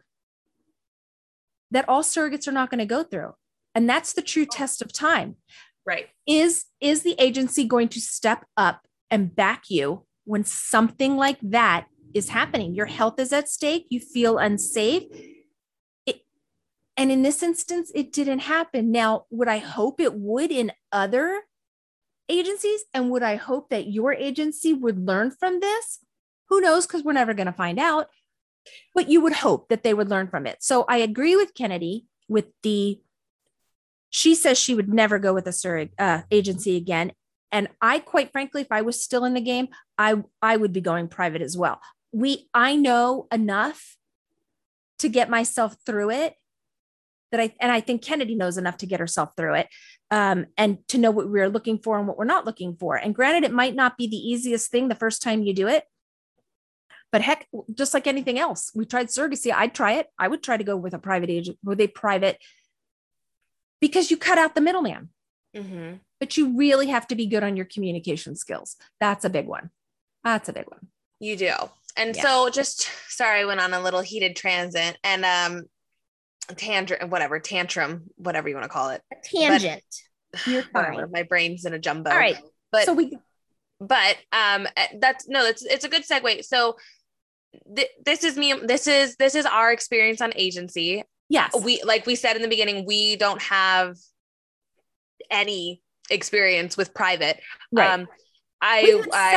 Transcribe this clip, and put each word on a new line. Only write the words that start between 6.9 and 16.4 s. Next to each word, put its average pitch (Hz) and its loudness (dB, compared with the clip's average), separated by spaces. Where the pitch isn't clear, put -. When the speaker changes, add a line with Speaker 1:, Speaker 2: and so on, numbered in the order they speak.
Speaker 1:
the 349 0
agency 262 2
going 233 2
to 233 -10
step - -2
up 190 2
and 196 0
back 214 0
you 156 -2
when 208 -2
something 240 0
like 269 0
that 202 2
is 196 -2
happening? 220 -2
Your 208 -2
health 220 -2
is 262 -2
at 294 0
stake. 320 -2
You 247 -4
feel 233 2
unsafe. 214 0
It, - -6